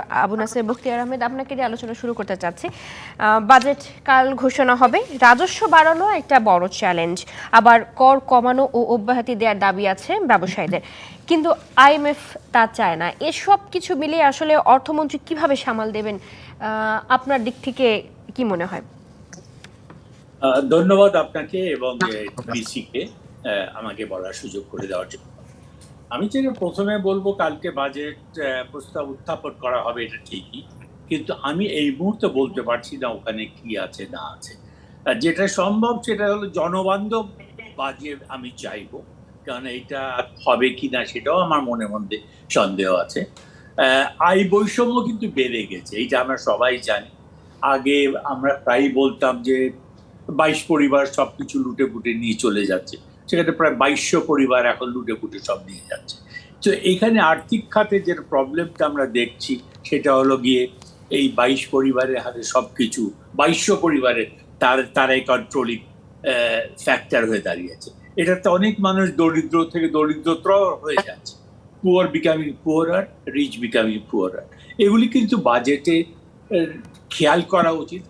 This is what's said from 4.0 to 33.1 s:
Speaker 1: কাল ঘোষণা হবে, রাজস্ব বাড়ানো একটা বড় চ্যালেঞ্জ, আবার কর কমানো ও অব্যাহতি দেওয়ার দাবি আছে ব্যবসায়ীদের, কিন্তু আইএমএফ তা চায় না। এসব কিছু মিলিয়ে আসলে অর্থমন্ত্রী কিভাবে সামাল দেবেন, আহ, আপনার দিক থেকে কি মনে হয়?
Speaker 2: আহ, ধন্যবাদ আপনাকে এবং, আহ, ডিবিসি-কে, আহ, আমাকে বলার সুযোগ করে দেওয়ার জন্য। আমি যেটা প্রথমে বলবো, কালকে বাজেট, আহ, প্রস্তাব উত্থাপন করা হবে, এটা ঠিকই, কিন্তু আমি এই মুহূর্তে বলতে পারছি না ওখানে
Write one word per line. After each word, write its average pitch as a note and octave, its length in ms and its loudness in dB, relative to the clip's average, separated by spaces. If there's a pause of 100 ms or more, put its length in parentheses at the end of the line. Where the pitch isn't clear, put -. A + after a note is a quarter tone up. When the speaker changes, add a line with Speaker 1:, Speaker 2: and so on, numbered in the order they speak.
Speaker 1:
কাল C4 280 6
ঘোষণা B3+ 420 2
হবে, B3+ 280 4 (180)
রাজস্ব B3+ 460 6
বাড়ানো D#4+ 420 6
একটা D4 300 4
বড় F#3 280 4
চ্যালেঞ্জ, F3 580 -2 (260)
আবার A3+ 320 10
কর C4 360 6
কমানো B3+ 540 4
ও A#3+ 100 2
অব্যাহতি A#3+ 520 0
দেওয়ার G#3+ 240 0
দাবি G3 280 2
আছে G3 320 -2
ব্যবসায়ীদের, F#3 600 0 (460)
কিন্তু D#4+ 260 2 (220)
আইএমএফ D4 640 4 (140)
তা A3+ 220 4
চায় F#3 220 0
না। E3+ 240 -4
এসব F4+ 400 2 (120)
কিছু F4+ 240 -6
মিলিয়ে D#4 280 0
আসলে D4+ 320 2
অর্থমন্ত্রী D4 720 2
কিভাবে D#4 300 0
সামাল A3 360 -4
দেবেন, G#3+ 240 -4
আহ, A3 960 -6
আপনার B3+ 340 0
দিক A#3+ 100 -4 (100)
থেকে A#3+ 400 0 (320)
কি B3+ 80 -4
মনে G3+ 220 -2
হয়? F#3+ 160 -8 (1600)
Speaker 2:
আহ, C3+ 200 2
ধন্যবাদ F#3 540 6
আপনাকে D#3 420 -4
এবং, B2+ 460 -4
আহ, - 60 2
ডিবিসি-কে, A2 920 -8
আহ, - 760 -8
আমাকে G#2+ 280 -10
বলার F#2+ 280 -10
সুযোগ G2 380 -12
করে F#2+ 160 -10
দেওয়ার F#2 220 -6
জন্য। - 240 -20 (760)
আমি F#3+ 180 -4
যেটা C4+ 260 -2
প্রথমে G3+ 440 -4
বলবো, G3 340 -2
কালকে F3+ 400 -4
বাজেট, C#3 680 -8
আহ, C3 320 -4
প্রস্তাব C#3+ 380 -10
উত্থাপন D3 420 -10 (100)
করা B2 200 -2
হবে, A#2+ 220 -6
এটা - 220 -12
ঠিকই, - 360 -16 (480)
কিন্তু C#3+ 320 -6
আমি D#3+ 240 -4
এই D3 300 -2
মুহূর্তে F#3+ 320 -2
বলতে C3 340 -2
পারছি A#2+ 360 -6
না B2+ 100 -6
ওখানে A2 380 -8